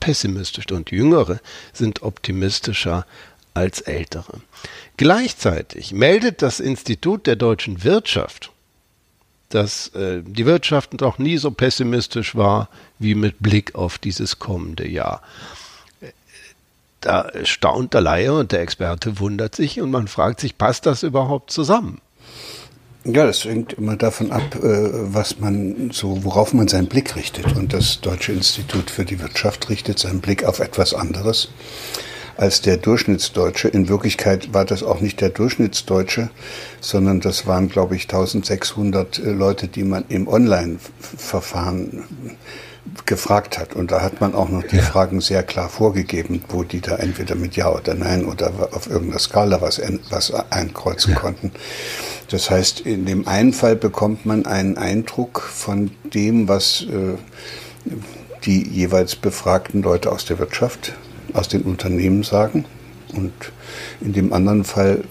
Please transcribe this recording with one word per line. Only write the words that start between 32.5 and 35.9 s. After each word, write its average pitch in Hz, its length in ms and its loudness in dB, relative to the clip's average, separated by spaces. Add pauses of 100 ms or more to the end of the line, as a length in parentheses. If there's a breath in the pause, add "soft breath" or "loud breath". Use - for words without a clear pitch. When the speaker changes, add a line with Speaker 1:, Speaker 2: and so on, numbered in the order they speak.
Speaker 2:
der 92 140 4
Durchschnittsdeutsche. 95 920 2
In 95 200 2
Wirklichkeit 98 640 2
war 98 100 4
das 98 200 -2
auch 92 160 2
nicht 101 200 -2
der 95 100 2
Durchschnittsdeutsche, 107 1000 0 (500 loud breath)